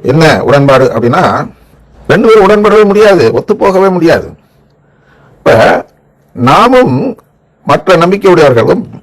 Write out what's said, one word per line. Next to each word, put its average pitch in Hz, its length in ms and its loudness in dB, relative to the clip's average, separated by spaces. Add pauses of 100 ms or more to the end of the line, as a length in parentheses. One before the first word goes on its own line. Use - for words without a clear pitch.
என்ன 156 400 0
உடன்பாடு 135 420 0
அப்படின்னா, 123 680 -2 (580)
ரெண்டு 196 200 0
பேரும் 208 200 4
உடன்படவே 214 360 2
முடியாது, 196 480 2
ஒத்துப்போகவே 196 580 -2
முடியாது. 165 420 -2 (1040)
இப்ப - 500 -2 (460)
நாமும் 202 840 0 (480)
மற்ற 160 320 0
நம்பிக்கையுடையவர்களும் 165 840 0 (200)